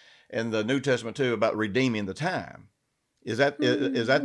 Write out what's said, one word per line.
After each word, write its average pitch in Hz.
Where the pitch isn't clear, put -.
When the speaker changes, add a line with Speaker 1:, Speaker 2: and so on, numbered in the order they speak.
Speaker 1:
in 113
the 110
New 131
Testament 113
too 127
about 110
redeeming 110
the 92
time. 143
Is 113
that, 143
i-, -
Speaker 2:
Mm, 131
Speaker 1:
is -
that 139